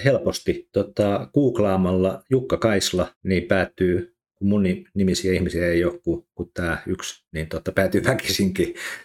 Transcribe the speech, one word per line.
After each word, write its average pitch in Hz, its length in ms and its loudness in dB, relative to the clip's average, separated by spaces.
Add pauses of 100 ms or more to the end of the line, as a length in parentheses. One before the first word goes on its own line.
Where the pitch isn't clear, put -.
helposti. - 640 0
Tota, 101 640 0
googlaamalla 95 960 2
Jukka 131 280 0
Kaisla, 95 500 0 (160)
niin 90 200 0
päätyy, 90 720 0 (200)
kun 101 120 -2
mun 101 160 2
ni-, 92 200 0 (100)
nimisiä 92 400 2
ihmisiä 87 340 0
ei 85 180 2
ole 87 180 -4
kuin, 85 320 -4
kuin - 180 -10
tää 82 340 -4
yksi, - 440 -8
niin 78 180 -6
tota, - 220 -8
päätyy 95 320 0
väkisinkin - 720 0 (300)